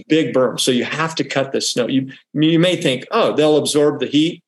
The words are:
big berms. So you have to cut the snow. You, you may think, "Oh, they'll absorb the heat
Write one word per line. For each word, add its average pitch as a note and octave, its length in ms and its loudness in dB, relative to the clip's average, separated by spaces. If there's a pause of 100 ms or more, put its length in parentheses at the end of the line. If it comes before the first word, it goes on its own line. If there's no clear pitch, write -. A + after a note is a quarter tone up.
big D3+ 260 0
berms. B2+ 280 0
So C3+ 100 0
you A#2+ 140 0
have D#3+ 300 -6
to D3 80 -4
cut C3+ 280 -4
the A2 100 -4
snow. A#2+ 260 -4
You, C3+ 240 -2 (220)
you D#3+ 260 2
may F3 160 2
think, C#3 360 -2
"Oh, F3 240 0
they'll G3 220 4
absorb D3 420 2
the B2 80 -2
heat D#3 400 0